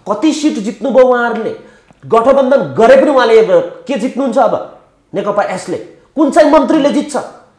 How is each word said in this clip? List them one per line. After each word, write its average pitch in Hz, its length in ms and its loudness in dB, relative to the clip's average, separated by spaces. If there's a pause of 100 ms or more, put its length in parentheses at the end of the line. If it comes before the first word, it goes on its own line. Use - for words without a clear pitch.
कति 214 260 0
सिट 294 200 -2 (100)
जित्नुभयो 240 440 0
उहाँहरूले? 233 480 -2 (500)
गठबन्धन 254 560 2 (180)
गरे 233 220 6
पनि 311 100 0
उहाँले 233 280 4
अब 180 440 0
के 277 160 -4
जित्नुहुन्छ 254 380 -4
अब? - 420 -2 (340)
नेकपा 202 300 -4
यसले 180 340 -8 (380)
कुन 277 160 0
चाहिँ 302 200 4
मन्त्रीले 285 380 2
जित्छ? 247 280 -4 (420)